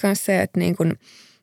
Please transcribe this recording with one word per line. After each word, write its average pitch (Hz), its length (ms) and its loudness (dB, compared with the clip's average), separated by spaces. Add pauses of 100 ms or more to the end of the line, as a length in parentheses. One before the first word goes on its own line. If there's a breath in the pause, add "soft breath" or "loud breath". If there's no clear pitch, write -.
kans 202 240 0
se, 190 160 2
että 190 180 -2
niin 175 160 0
kun, 165 200 0 (480 soft breath)